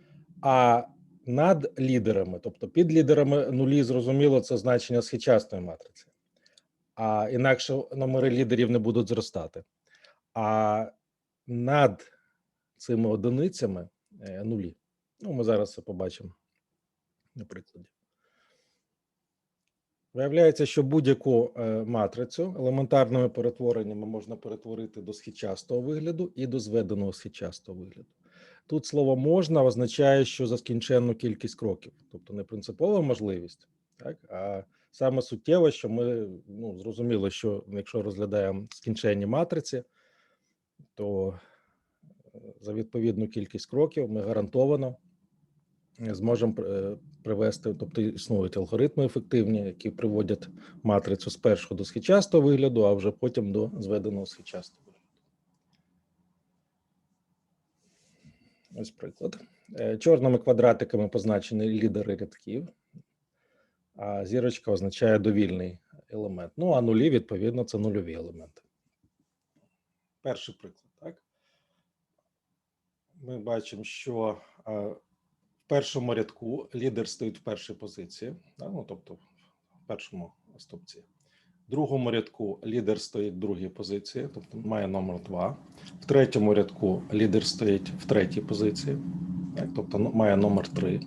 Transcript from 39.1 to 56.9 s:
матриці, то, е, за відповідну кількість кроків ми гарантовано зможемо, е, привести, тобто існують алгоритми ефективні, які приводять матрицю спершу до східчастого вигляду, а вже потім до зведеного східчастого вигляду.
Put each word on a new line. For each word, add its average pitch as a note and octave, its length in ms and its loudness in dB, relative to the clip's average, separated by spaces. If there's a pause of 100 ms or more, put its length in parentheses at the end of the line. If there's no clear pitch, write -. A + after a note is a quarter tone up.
матриці, C#3+ 580 -2 (1120)
то, F#2+ 440 -4 (960)
е, - 40 -20 (220)
за G#2 120 -10
відповідну A2 540 -2
кількість - 380 -10
кроків C#3+ 460 0
ми G#2+ 100 -4
гарантовано B2+ 720 0 (1040)
зможемо, A2 600 0
е, G2 380 -4 (260)
привести, G#2+ 500 -2
тобто E2 280 -6
існують G2+ 560 -2
алгоритми B2 480 0
ефективні, A2 600 0
які F#2+ 260 -8
приводять G#2 580 -2 (340)
матрицю G2+ 460 0
спершу - 460 0
до F#2+ 100 -6
східчастого E3+ 600 4
вигляду, C3 360 4
а G2+ 100 6
вже G2+ 180 0
потім A#2 400 -2
до G#2+ 280 -2
зведеного G2 460 -4
східчастого - 600 -16
вигляду. - 180 -20 (3750)